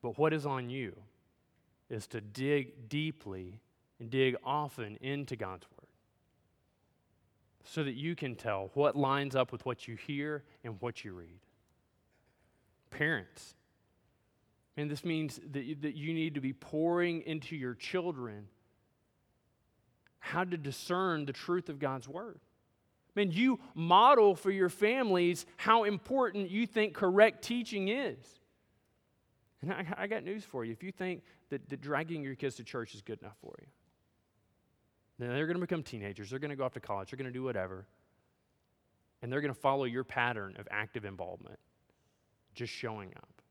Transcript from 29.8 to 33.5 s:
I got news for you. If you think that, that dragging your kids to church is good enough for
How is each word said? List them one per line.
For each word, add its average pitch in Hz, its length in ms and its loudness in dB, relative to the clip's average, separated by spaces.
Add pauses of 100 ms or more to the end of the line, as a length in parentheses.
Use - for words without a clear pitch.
I 202 100 -4
got 214 180 -4
news 196 200 -8
for 127 200 -6
you. 117 80 -6
If 110 100 -10
you 185 100 -8
think 185 300 -6 (280)
that, 139 180 -8
that 139 120 -6
dragging 160 420 -2
your 135 120 -6
kids 131 220 -4
to 120 80 -12
church 117 300 -8
is 104 60 -16
good 104 220 -10
enough 104 180 -16
for - 200 -16